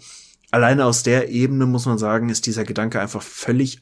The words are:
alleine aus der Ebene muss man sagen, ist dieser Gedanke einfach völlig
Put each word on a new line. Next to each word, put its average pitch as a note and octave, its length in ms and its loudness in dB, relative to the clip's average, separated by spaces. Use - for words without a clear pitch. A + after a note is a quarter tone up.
alleine B2 340 4
aus A#2 160 2
der A#2+ 280 2
Ebene C3 360 0
muss B2 220 0
man A#2+ 100 0
sagen, A2 320 0
ist A2 160 -4
dieser A2 180 -2
Gedanke A2 360 -4
einfach G2+ 240 -6
völlig - 580 -2